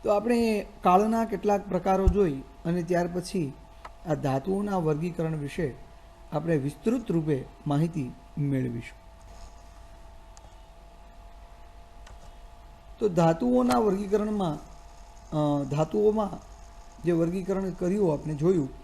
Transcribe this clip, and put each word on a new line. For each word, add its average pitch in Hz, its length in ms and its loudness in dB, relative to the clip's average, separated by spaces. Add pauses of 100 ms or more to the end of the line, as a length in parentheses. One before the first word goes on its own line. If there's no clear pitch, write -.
તો 214 80 2
આપણે 220 540 2 (160)
કાળના 220 440 4
કેટલાક 202 440 0
પ્રકારો 190 380 2
જોઈ 170 360 2 (220)
અને 175 180 0
ત્યાર 175 300 0
પછી 175 400 -4 (560)
આ 156 40 2
ધાતુઓના 185 640 -2
વર્ગીકરણ 160 580 -2
વિશે 143 380 -4 (580)
આપણે 160 260 0
વિસ્તૃત 220 540 -2
રૂપે 151 340 0 (220)
માહિતી 147 440 0 (260)
મેળવીશું. 131 600 -2 (4000)
તો 214 100 2
ધાતુઓના 240 680 4
વર્ગીકરણમાં, 202 760 0 (760)
અ, 147 320 0
ધાતુઓમાં 185 760 0 (640)
જે 165 80 2
વર્ગીકરણ 185 600 0
કર્યું 180 420 0
આપણે 147 220 -4
જોયું 156 340 2 (140)